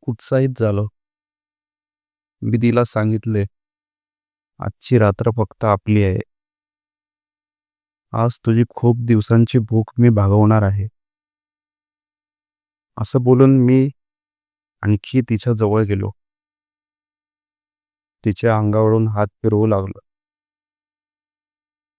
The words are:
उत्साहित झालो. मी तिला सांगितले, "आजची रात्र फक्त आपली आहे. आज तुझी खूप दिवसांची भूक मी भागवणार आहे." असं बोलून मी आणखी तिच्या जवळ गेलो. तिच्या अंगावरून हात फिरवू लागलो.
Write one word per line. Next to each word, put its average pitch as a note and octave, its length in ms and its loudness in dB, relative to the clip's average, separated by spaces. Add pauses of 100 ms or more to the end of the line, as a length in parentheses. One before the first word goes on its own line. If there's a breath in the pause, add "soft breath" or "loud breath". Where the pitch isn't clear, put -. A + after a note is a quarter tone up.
उत्साहित C3 520 -4
झालो. G#2 260 -2 (1600)
मी A2+ 160 -2
तिला A#2 260 0
सांगितले, G#2+ 600 -4 (1160)
"आजची F#2+ 380 -2
रात्र A2 380 0
फक्त - 280 -6
आपली G#2 380 0
आहे. F#2+ 160 -2 (1900)
आज A2+ 340 -2
तुझी A#2 220 2
खूप A#2+ 280 0 (100)
दिवसांची A#2 520 2 (100)
भूक A2 300 -2
मी A#2+ 120 6
भागवणार G#2+ 520 2
आहे." G2 240 -2 (2000)
असं B2 260 -4
बोलून C3 380 6
मी C3 280 2 (920)
आणखी G#2 380 -2
तिच्या A#2+ 320 -2
जवळ G#2+ 320 0
गेलो. G2 260 -4 (2250)
तिच्या A2 320 -2
अंगावरून A2 520 0
हात G#2 180 -2 (160)
फिरवू G#2+ 240 0
लागलो. G2 320 -2 (2000)